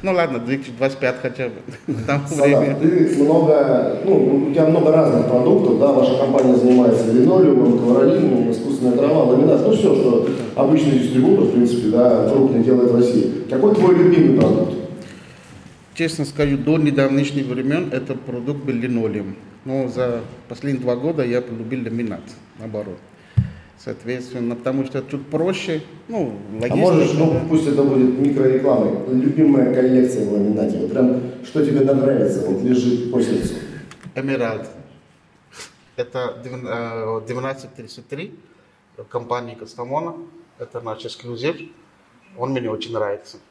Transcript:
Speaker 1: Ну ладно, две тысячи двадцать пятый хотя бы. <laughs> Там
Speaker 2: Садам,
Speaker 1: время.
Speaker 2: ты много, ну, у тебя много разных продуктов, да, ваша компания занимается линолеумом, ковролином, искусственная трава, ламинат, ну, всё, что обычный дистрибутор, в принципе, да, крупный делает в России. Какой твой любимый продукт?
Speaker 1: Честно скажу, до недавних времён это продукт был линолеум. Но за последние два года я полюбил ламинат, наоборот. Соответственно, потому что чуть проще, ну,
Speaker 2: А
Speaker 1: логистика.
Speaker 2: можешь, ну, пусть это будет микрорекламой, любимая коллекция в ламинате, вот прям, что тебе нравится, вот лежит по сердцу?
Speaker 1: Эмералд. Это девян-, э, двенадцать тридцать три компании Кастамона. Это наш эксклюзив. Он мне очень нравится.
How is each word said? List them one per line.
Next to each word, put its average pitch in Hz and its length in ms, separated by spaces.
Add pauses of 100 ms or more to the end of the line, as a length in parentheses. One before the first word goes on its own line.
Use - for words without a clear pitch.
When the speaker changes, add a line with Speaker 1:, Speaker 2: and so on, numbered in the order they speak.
Speaker 1:
Ну 190 100
ладно, 156 260
две 123 180
тысячи 131 140
двадцать 131 280
пятый 127 220
хотя 123 280
бы. 104 60 (320)
<laughs> 139 60 (140)
Там 143 200
Speaker 2:
Садам, 143 340
Speaker 1:
время. 143 180
Speaker 2:
ты 160 440
много, 143 800
ну, - 440
у - 40
тебя 160 120
много 160 260
разных 135 360
продуктов, 123 520
да, 139 140
ваша 127 240
компания 127 380
занимается 117 560
линолеумом, 156 680
ковролином, 123 720
искусственная 123 460
трава, 143 260
ламинат, 127 380
ну, 214 140
всё, - 200
что - 340 (260)
обычный 139 440
дистрибутор, 127 460
в - 80
принципе, 120 360
да, 117 400
крупный 123 340
делает 123 280
в 120 40
России. - 540
Какой 135 260
твой 180 200
любимый 156 440
продукт? - 340 (1200)
Speaker 1:
Честно 160 300
скажу, 143 320
до 147 200
недавних 139 540
времён 135 600
это 131 240
продукт 127 480
был 127 100
линолеум. 110 640 (300)
Но 131 220
за 120 340 (280)
последние 135 340
два 123 120
года 147 280
я 120 180
полюбил 117 420
ламинат, 110 380 (380)
наоборот. 104 380 (800)
Соответственно, 120 800
потому 131 300
что 131 260
чуть 143 160
проще, 165 540 (260)
ну, 170 260 (180)
Speaker 2:
А 110 100
Speaker 1:
логистика. 120 160
Speaker 2:
можешь, 165 360
ну, 151 360
пусть 156 180
это 139 160
будет 127 340
микрорекламой, 131 960
любимая 139 600
коллекция 127 520
в 101 80
ламинате, 104 460
вот - 120
прям, 123 300 (240)
что 147 200
тебе 135 160
нравится, 123 680
вот 98 160
лежит 123 480
по 120 100
сердцу? - 340 (600)
Speaker 1:
Эмералд. 120 520 (1300)
Это 123 460
девян-, 123 220
э, 113 640
двенадцать 131 480
тридцать - 320
три 190 320 (680)
компании 120 460
Кастамона. 139 600 (440)
Это 120 220
наш 110 240
эксклюзив. 120 520 (800)
Он 127 140
мне 123 180
очень 110 240
нравится. 104 440 (140)